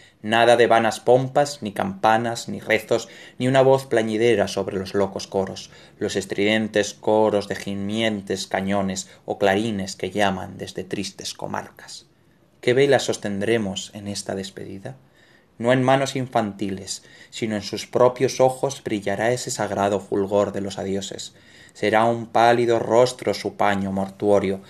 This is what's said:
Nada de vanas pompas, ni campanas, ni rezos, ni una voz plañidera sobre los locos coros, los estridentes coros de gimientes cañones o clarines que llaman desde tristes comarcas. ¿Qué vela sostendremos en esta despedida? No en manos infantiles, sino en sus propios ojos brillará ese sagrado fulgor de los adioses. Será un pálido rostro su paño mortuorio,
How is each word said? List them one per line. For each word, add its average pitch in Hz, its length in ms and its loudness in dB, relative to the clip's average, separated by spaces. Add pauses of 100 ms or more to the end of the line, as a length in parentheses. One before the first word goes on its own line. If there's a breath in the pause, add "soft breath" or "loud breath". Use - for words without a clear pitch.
(200 soft breath)
Nada 117 360 4
de 117 100 6
vanas 113 320 4
pompas, 131 640 2
ni 107 80 -6
campanas, 110 760 0
ni 104 100 -8
rezos, 110 500 -2 (300 loud breath)
ni 123 80 0
una 135 160 6
voz 135 240 4
plañidera 110 600 2
sobre 98 280 -4
los 95 180 -6
locos 98 340 -2
coros, 95 420 -6 (300 loud breath)
los 101 160 -4
estridentes 101 760 0
coros 107 520 2
de 98 80 -6
gimientes 101 960 -4
cañones 98 600 -2 (180 loud breath)
o - 120 -6
clarines 101 560 0
que 95 160 -8
llaman 98 480 -2
desde 98 240 -10
tristes - 520 -10
comarcas. - 720 -12 (540 soft breath)
¿Qué 123 140 2
vela 135 240 6
sostendremos 104 960 -2
en 104 140 -14
esta 101 260 -8
despedida? 98 640 -12 (600 soft breath)
No 120 160 2
en 131 120 2
manos 135 320 2
infantiles, 101 880 -6 (260 loud breath)
sino 110 240 -4
en 101 80 -4
sus - 240 -10
propios 123 540 2
ojos 131 420 0
brillará 104 480 -2
ese 127 220 -4
sagrado 101 480 -2
fulgor 101 520 0
de 101 80 -6
los 98 180 -8
adioses. 98 560 -8 (400 loud breath)
Será 107 300 4
un 117 220 0
pálido 117 540 4
rostro 110 540 2
su - 220 -6
paño 98 360 0
mortuorio, 98 760 0